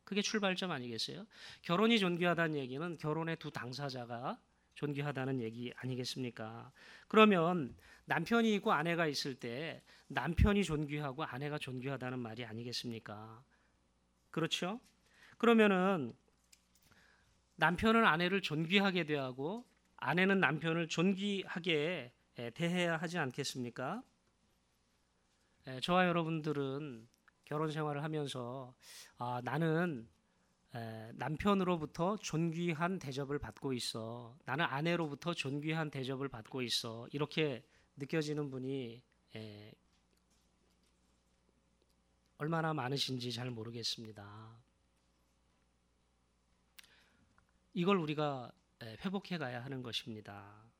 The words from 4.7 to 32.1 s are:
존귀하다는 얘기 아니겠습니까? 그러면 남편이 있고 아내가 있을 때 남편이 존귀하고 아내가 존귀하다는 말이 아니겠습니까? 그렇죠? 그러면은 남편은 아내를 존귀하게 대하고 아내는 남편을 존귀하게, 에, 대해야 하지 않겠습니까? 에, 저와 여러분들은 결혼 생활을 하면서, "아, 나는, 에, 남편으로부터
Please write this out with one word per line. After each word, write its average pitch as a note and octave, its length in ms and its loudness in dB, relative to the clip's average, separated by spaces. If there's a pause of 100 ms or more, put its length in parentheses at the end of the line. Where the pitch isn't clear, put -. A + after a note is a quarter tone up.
존귀하다는 C#3 680 -2
얘기 A#2 340 -6
아니겠습니까? A#2+ 960 -6 (360)
그러면 F3+ 680 6 (280)
남편이 G#3+ 500 4
있고 G#3 160 0
아내가 E3 340 2
있을 C#3 300 -2
때 B2+ 480 -8 (240)
남편이 E3+ 560 4
존귀하고 D3 640 -2
아내가 D3 340 -6
존귀하다는 B2+ 580 -6
말이 A#2 260 -8
아니겠습니까? A2+ 1000 -8 (880)
그렇죠? F3+ 480 -2 (580)
그러면은 G3 800 6 (1400)
남편은 G3+ 460 4
아내를 F3+ 380 4
존귀하게 F3+ 600 2
대하고 C#3+ 640 -2 (300)
아내는 F#3 420 4
남편을 D#3+ 480 2
존귀하게, F3 1200 0 (280)
에, A#2+ 100 -4
대해야 E3+ 480 0
하지 E3+ 220 -4
않겠습니까? C3+ 840 -4 (1700)
에, C3 140 -10
저와 F3+ 260 6
여러분들은 D3 1000 0 (360)
결혼 D#3 280 -2
생활을 D3 320 -2
하면서, C3 720 -6 (420)
"아, B2 260 -2
나는, D#3 640 0 (680)
에, A2+ 400 -8
남편으로부터 F3 1040 0